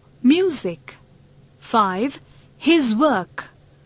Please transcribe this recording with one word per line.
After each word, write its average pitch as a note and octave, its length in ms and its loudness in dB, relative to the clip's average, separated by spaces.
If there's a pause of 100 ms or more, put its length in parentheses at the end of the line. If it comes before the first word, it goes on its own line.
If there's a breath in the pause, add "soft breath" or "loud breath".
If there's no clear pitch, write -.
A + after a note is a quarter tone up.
(220)
music. C4+ 720 -2 (640)
Five, G#3 600 -2 (380 soft breath)
his C4+ 360 2
work. A3+ 560 -2 (360)